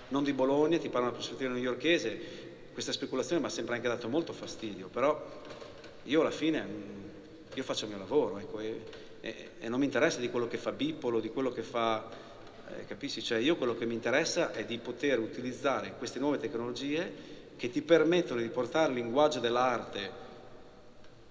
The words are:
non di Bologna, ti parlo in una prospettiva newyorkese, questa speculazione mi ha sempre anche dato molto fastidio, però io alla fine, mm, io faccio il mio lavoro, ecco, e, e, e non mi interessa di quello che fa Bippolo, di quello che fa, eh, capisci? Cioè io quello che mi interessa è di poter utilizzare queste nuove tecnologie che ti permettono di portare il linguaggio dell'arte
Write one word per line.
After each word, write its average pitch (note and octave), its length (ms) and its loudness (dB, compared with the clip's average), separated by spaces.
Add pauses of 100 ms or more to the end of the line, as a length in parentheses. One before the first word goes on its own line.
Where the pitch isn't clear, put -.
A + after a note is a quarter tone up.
non C#3+ 160 2
di C#3 80 4
Bologna, C#3+ 460 6
ti C#3+ 100 -4
parlo B2 200 2
in - 40 0
una - 40 -8
prospettiva - 360 -4
newyorkese, B2 960 0 (240)
questa B2 200 -4
speculazione C3 480 0
mi B2 60 0
ha G#2 40 -4
sempre A#2 240 -2
anche A#2 140 0
dato A2+ 200 0
molto D3 240 0
fastidio, F#2+ 560 -8
però C#3+ 340 2 (840)
io D3 160 4
alla C3+ 100 4
fine, D3 340 0
mm, G2+ 340 -8 (560)
io C3 100 -4
faccio B2+ 200 -4
il G#2+ 60 -6
mio G2+ 80 -8
lavoro, G2+ 400 2
ecco, G2+ 220 -8
e, A2 220 -6 (380)
e, - 380 -10
e A#2 100 -6
non B2 120 2
mi C#3+ 40 6
interessa C3 360 4
di A#2+ 100 -2
quello A#2+ 160 0
che A#2+ 100 -4
fa A2 140 -4
Bippolo, B2 500 -2
di A2 100 -4
quello C3+ 200 0
che A2+ 120 -4
fa, A2+ 460 0 (600)
eh, - 180 -10
capisci? G#2+ 360 -6
Cioè A#2 160 2
io D3+ 180 4
quello A#2+ 200 0
che A#2 100 -2
mi A#2 80 0
interessa C3 580 2
è A2+ 120 -4
di A2+ 140 -4
poter B2+ 400 2
utilizzare A2+ 800 -2
queste A#2+ 220 -4
nuove C#3+ 180 2
tecnologie B2 720 -2 (440)
che B2 140 -4
ti C#3+ 120 0
permettono D#3+ 580 6
di A#2 80 0
portare C3 440 2
il B2+ 60 -2
linguaggio B2+ 420 4
dell'arte A#2 880 0 (1040)